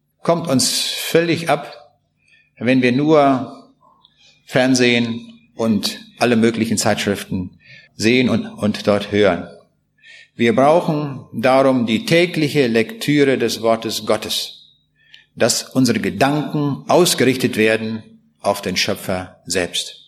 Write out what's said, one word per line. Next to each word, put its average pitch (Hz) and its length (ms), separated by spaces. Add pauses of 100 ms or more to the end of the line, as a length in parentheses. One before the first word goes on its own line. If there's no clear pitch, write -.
(220)
kommt 170 260
uns - 340
völlig 165 680
ab, - 240 (840)
wenn 127 240
wir 123 100
nur 143 800 (720)
Fernsehen 120 1120
und 110 440 (200)
alle 120 160
möglichen 113 420
Zeitschriften 98 840 (360)
sehen 123 340
und, - 180
und - 400
dort 101 240
hören. 98 360 (880)
Wir 117 200
brauchen 147 760
darum 131 520
die 110 200
tägliche 160 600
Lektüre 127 680
des 110 240
Wortes 113 440
Gottes, - 680 (640)
dass - 280
unsere 120 360
Gedanken 139 880
ausgerichtet 131 720
werden 110 640 (200)
auf 101 200
den 90 160
Schöpfer 92 680
selbst. - 500 (120)